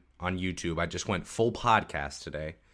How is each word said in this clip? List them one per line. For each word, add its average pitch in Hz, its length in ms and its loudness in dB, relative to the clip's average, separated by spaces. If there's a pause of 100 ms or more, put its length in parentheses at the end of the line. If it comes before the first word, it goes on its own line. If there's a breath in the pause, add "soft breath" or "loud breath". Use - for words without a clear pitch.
(200)
on 90 200 0
YouTube. 87 400 -2
I 85 80 2
just 90 200 -6
went 92 200 0
full 117 240 2
podcast 95 720 2
today. 78 320 -6 (180)